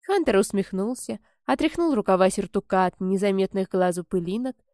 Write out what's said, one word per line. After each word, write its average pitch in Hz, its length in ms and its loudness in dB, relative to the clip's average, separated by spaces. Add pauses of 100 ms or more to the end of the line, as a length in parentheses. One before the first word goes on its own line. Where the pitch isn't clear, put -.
Хантер 320 360 2
усмехнулся, 208 800 -2 (260)
отряхнул 302 500 0
рукава 190 340 4
сюртука 190 580 0
от - 120 -6
незаметных 190 720 0
глазу 180 340 0
пылинок 196 540 -4 (160)